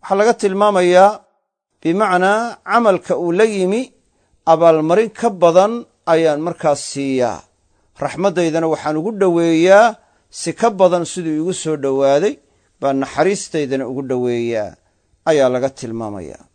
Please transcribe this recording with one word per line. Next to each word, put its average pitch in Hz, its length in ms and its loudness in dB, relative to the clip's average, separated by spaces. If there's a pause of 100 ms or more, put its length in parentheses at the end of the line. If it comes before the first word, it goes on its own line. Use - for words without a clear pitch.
Waxaa 196 140 -2
laga 220 160 4
tilmaamayaa 190 760 4 (720)
bimacnaa 190 580 0 (220)
camalka 196 520 0
uu 170 160 -4
la 190 140 2
yimi 202 360 -2 (640)
abaalmarin 165 640 4
ka - 200 -6
badan 185 440 2 (320)
ayaan 160 360 0
markaa 165 340 -2
siiyaa. 131 640 -4 (600)
Raxmaddaydana 165 680 -2
waxaan 156 300 -4
ugu 175 140 -6
dhoweeyaa 180 760 4 (480)
si - 200 -10
ka 226 160 0
badan 180 360 0
siduu 160 320 -6
igu 170 160 -4
soo 156 240 -6
dhowaaday, 139 560 0 (480)
baan 135 180 0
naxariistaydana 143 880 -4
ugu 131 140 -8
dhoweeyaa, 120 680 -4 (560)
ayaa 143 240 2
laga 127 200 -2
tilmaamayaa. 107 720 -12 (120)